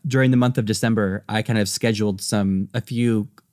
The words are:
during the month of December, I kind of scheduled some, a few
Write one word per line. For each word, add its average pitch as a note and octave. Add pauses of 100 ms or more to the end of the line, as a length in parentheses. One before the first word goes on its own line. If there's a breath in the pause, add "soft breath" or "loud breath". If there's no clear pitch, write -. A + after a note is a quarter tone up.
during C3
the B2+
month B2
of A2+
December, G#2
I G#2+
kind A2
of G2+
scheduled G#2
some, G2
a A2+
few A#2 (240)